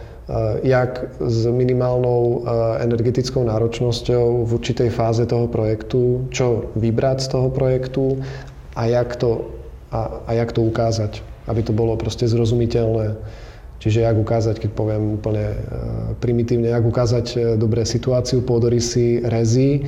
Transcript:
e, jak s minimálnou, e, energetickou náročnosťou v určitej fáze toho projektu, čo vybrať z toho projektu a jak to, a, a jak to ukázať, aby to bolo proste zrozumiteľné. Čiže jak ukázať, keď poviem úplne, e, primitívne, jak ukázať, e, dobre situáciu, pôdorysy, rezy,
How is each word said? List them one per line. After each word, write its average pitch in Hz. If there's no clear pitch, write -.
e, 113
jak 127
s 113
minimálnou, 123
e, 120
energetickou 120
náročnosťou 117
v 113
určitej 117
fáze 113
toho 117
projektu, 120
čo 120
vybrať 120
z -
toho 131
projektu 131
a 117
jak 120
to, 117
a, 113
a -
jak 117
to 117
ukázať, 113
aby 113
to -
bolo 113
proste 117
zrozumiteľné. 113
Čiže 110
jak 113
ukázať, 110
keď 107
poviem 107
úplne, 107
e, 104
primitívne, 120
jak 117
ukázať, 117
e, 120
dobre 110
situáciu, 123
pôdorysy, 120
rezy, 123